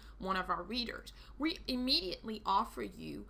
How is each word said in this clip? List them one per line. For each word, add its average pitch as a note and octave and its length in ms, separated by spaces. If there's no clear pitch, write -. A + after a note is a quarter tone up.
one F#3+ 180
of F#3 120
our F3 140
readers. A3+ 480
We D#4+ 200
immediately B3+ 800
offer A3 380
you F3+ 460